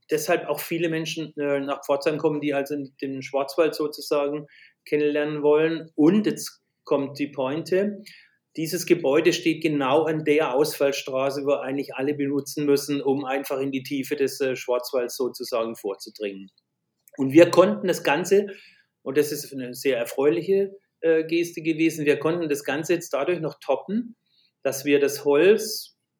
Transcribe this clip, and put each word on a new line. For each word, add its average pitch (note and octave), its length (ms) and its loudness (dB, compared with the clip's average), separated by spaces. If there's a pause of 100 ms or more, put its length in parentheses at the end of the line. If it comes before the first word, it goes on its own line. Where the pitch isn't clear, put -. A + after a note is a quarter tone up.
(100)
deshalb D#3 360 0
auch D3 140 -4
viele E3+ 280 -2
Menschen, D#3+ 480 -4
äh, C#3+ 240 0
nach C#3 240 -6
Pforzheim D3 320 0
kommen, D3+ 240 0
die C#3+ 140 -2
also C#3 200 -2 (280)
den C3+ 200 -6
Schwarzwald C#3 520 0
sozusagen D3 720 -4 (400)
kennenlernen D3 560 0
wollen. D#3 520 2
Und F#3 320 4
jetzt - 360 -6 (220)
kommt C#3 340 -2
die C#3+ 100 -4
Pointe, E3 720 -2 (540)
dieses D#3+ 300 -4
Gebäude D#3+ 480 4
steht D#3+ 280 -2
genau D3 420 2
an D#3 200 -2
der D3 300 2
Ausfallstraße, C#3 920 0
wo C#3 100 2
eigentlich C3 400 -6
alle C3+ 200 -2
benutzen C#3+ 500 -4
müssen, C#3+ 380 2
um C#3 240 0
einfach C3+ 340 -4
in C3+ 100 -2
die C3+ 120 -4
Tiefe C3+ 340 -4
des, C3+ 240 -2
äh, C3 160 0
Schwarzwalds B2 580 -2
sozusagen A#2 640 -4
vorzudringen. G2 720 -8 (680)
Und C3+ 140 0
wir E3 180 10
konnten G3 360 4
das E3+ 160 0
Ganze, F#3+ 440 2 (560)
und C3+ 160 -2
das D3 120 2
ist - 220 -8
eine B2 220 -8
sehr B2+ 240 0
erfreuliche, E3+ 720 2 (280)
äh, D#3+ 240 4
Geste E3+ 360 -2
gewesen, D#3+ 460 0
wir D3 120 4
konnten E3 300 -2
das C#3+ 160 -2
Ganze D3+ 300 -2
jetzt E3 180 -6
dadurch D#3 280 -2
noch D3+ 200 -8
toppen, G#3+ 560 -4 (460)
dass C3+ 240 -4
wir C#3+ 140 6
das - 260 0
Holz, F3+ 720 2 (220)